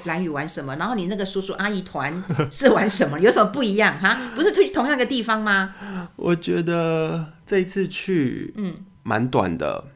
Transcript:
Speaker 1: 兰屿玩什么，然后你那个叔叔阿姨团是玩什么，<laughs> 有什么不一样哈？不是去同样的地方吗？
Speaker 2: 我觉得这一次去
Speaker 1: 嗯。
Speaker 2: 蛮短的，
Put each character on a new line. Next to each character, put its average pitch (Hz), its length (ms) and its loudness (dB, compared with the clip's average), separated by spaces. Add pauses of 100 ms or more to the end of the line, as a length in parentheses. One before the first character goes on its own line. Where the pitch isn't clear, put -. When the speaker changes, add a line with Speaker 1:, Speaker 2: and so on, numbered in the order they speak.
Speaker 1:
兰 175 180 -2
屿 175 40 -2
玩 147 220 -4
什 160 160 -8
么， 135 120 -6
然 180 120 -2
后 247 60 -2
你 185 100 -2
那 196 100 -2
个 196 80 -4
叔 190 160 -4
叔 190 140 -4
阿 202 160 -4
姨 208 140 -2
团 156 400 -6 (260)
是 - 220 4
玩 208 180 4
什 - 180 4
么， 143 120 -4
<laughs> - 20 -4
有 214 100 8
什 - 80 2
么 208 120 4
不 277 100 -4
一 208 140 0
样 202 240 4
哈？ 240 360 0
不 254 60 -2
是 392 100 4
去 392 200 4
同 254 160 0
样 294 100 0
的 247 80 2
地 254 160 -2
方 220 180 0
吗？ 196 360 0 (400)
Speaker 2:
我 - 200 0
觉 175 280 0
得 165 680 0 (120)
这 202 140 2
一 185 60 2
次 190 220 -2
去 143 720 -2
Speaker 1:
嗯。 180 160 -6 (300)
Speaker 2:
蛮 117 260 0
短 98 300 2
的， 64 240 -4 (120)